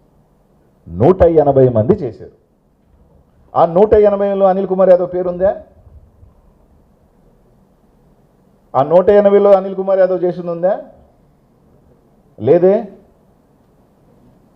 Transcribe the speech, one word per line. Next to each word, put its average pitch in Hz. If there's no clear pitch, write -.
నూట 123
ఎనభై 139
మంది 113
చేశారు. 143
ఆ 147
నూట 190
ఎనభైలో 202
అనిల్ 190
కుమార్ 185
యాదవ్ 180
పేరుందా? 180
ఆ 131
నూట 180
ఎనభైలో 202
అనిల్ 190
కుమార్ 190
యాదవ్ 185
చేసింది 175
ఉందా? 170
లేదే. 180